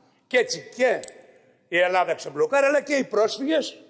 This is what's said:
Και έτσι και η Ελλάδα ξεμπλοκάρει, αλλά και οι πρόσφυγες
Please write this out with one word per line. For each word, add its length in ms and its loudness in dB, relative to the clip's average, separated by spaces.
Και 100 -2
έτσι 380 -2
και 240 0
η 100 -2
Ελλάδα 360 2
ξεμπλοκάρει, 520 0
αλλά 160 2
και 120 -4
οι 100 0
πρόσφυγες 880 -2